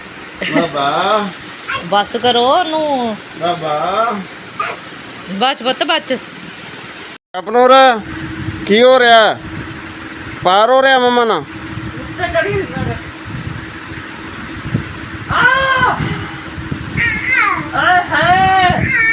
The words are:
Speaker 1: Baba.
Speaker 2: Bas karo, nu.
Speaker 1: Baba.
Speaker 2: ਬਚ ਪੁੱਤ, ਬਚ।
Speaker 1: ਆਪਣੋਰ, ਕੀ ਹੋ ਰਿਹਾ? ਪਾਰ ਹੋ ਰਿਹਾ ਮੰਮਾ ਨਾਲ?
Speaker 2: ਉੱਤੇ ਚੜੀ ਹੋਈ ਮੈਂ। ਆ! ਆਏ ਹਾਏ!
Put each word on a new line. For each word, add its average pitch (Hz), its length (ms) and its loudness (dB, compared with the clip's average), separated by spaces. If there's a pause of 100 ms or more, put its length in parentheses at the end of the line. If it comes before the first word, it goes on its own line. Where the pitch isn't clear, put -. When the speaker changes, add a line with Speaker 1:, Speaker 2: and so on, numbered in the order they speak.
(520)
Speaker 1:
Baba. 147 360 0 (1000)
Speaker 2:
Bas 202 260 0
karo, 247 480 4
nu. 311 200 -2 (560)
Speaker 1:
Baba. 160 360 -2 (1500)
Speaker 2:
ਬਚ 240 320 -2
ਪੁੱਤ, 254 220 -2
ਬਚ। 302 320 -2 (1160)
Speaker 1:
ਆਪਣੋਰ, 226 360 4 (960)
ਕੀ 208 160 6
ਹੋ 254 160 8
ਰਿਹਾ? 226 400 6 (1040)
ਪਾਰ 196 260 6
ਹੋ 262 120 6
ਰਿਹਾ 269 160 6
ਮੰਮਾ 247 260 4
ਨਾਲ? 208 140 2
Speaker 2:
ਉੱਤੇ - 880 -8
ਚੜੀ 339 240 0
ਹੋਈ 392 100 -2
ਮੈਂ। - 320 -4 (2500)
ਆ! - 120 4 (2250)
ਆਏ 349 340 4
ਹਾਏ! 359 800 4 (260)